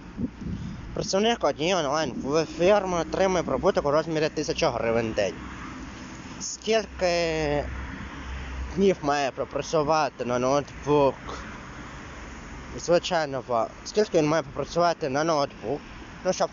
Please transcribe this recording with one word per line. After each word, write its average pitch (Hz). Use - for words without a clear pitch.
Працівник 220
однієї 151
онлайн-фірми 160
отримує 175
прибуток 139
у 143
розмірі 156
тисяча 156
гривень 113
в -
день. 95
Скільки 170
днів 190
має 143
пропрацювати 143
на 123
ноутбук? 139
Звичайно, 156
ва-, 117
скільки 208
він 151
має 156
пропрацювати 160
на 139
ноутбук, 143
ну, 185
щоб 175